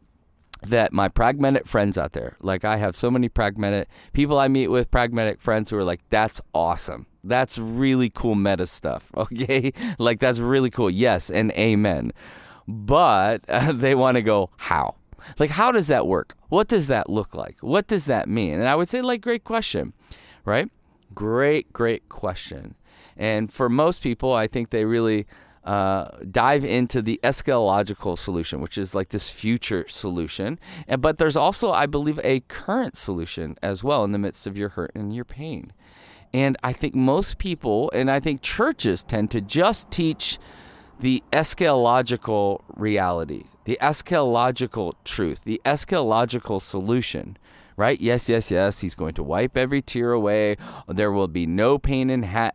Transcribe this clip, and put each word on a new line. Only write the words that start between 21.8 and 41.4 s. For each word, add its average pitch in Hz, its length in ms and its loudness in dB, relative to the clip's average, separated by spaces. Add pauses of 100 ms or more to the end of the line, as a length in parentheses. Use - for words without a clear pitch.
question. - 680 -10 (420)
And 107 340 -2
for 131 160 0
most 151 360 2
people, 131 280 -2
I 113 160 0
think 117 220 -6
they 110 160 0
really, 110 400 2 (380)
uh, 95 440 0 (240)
dive 135 340 4
into 120 380 0
the 113 200 -2
eschatological 104 960 0
solution, 85 440 -6
which 87 180 -8
is, 95 160 -6
like, 98 140 -2
this - 200 -6
future 110 580 -2
solution. 95 720 -6 (280)
And, 127 160 -2
but 151 160 2
there's 156 180 2
also, 185 340 2
I 143 140 2
believe, 147 380 -2
a 135 240 2
current - 500 -6
solution 82 640 -8
as 95 220 -4
well 135 200 0
in 101 80 -2
the 101 60 -2
midst 101 300 -4
of 98 100 -10
your 101 120 -4
hurt - 260 -8
and 104 180 -8
your 120 120 -8
pain. 131 460 -12 (600)
And 135 300 2
I 127 100 -2
think - 220 -4
most 135 420 2
people, 139 560 -2
and 127 160 0
I 139 100 2
think 139 220 -2
churches 208 640 0
tend 107 280 -2
to 113 100 -2
just 170 500 0
teach - 480 -2 (600)
the 131 220 0 (100)
eschatological 120 1300 2 (120)